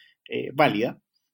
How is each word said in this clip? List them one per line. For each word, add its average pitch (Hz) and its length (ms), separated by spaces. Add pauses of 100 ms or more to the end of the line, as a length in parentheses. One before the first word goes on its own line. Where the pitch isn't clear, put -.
(280)
eh, 123 280
válida. 135 440 (340)